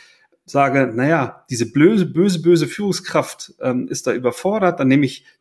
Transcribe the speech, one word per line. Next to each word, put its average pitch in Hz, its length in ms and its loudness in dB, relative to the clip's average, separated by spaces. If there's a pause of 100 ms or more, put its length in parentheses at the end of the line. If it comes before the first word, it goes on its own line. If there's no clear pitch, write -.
(460)
sage, 135 460 0
"Naja, 131 600 -2
diese 117 200 -4
blöse, 180 360 4
böse, 170 340 0
böse 165 240 4
Führungskraft, - 960 -6
ähm, 123 260 -2
ist - 200 -6
da 117 60 0
überfordert", 175 680 -2
dann 139 80 0
nehme 139 180 4
ich - 180 -10 (180)